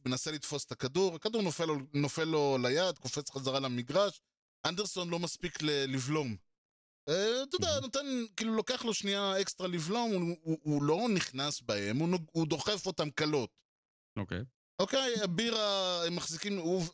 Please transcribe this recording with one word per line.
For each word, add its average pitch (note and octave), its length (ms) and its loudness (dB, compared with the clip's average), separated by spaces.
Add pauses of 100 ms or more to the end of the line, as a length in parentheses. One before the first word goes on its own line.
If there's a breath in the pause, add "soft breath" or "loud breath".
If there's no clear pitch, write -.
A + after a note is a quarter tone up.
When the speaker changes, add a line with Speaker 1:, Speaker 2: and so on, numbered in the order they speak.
Speaker 1:
מנסה B2+ 260 -2
לתפוס D3 320 -4
את - 80 -10
הכדור, E3 420 0
הכדור A3 280 0
נופל E3+ 220 0
לו, D#3 120 2 (160)
נופל C#3+ 320 2
לו C#3+ 380 4
ליד, D#3+ 360 2
קופץ - 320 -6
חזרה C#3 300 -2
למגרש, C3+ 600 0 (460)
אנדרסון F3 440 -2
לא E3+ 80 0
מספיק E3+ 440 -4
ל-, D3 220 2 (100)
לבלום. C3 420 -2 (720)
אה, G#3+ 340 2
אתה C#4 140 -6
יודע, F#4 120 2
Speaker 2:
מהמם. C#4+ 140 2
Speaker 1:
נותן, C4+ 240 -4 (300)
כאילו, A3 180 0
לוקח A#3+ 300 0
לו A3+ 100 0
שנייה G3+ 460 0
אקסטרה F#3 280 -2
לבלום, F#3+ 440 0
הוא, F3 300 0
הוא, D#3+ 200 0
הוא D3 200 2
לא D#3+ 320 4
נכנס C#3 460 -2
בהם, G#2 380 0
הוא E3 100 2
נוג-, E3+ 240 0
הוא D#3+ 140 2
דוחף E3 400 -2
אותם E3 240 -2
קלות. D3+ 400 0 (680)
Speaker 2:
אוקיי. G2 260 -4 (360)
Speaker 1:
אוקיי, B3+ 420 0
הבירה, G3 840 0
הם E3+ 100 -2
מחזיקים, F3 420 -4
הוא, F3 240 0 (120)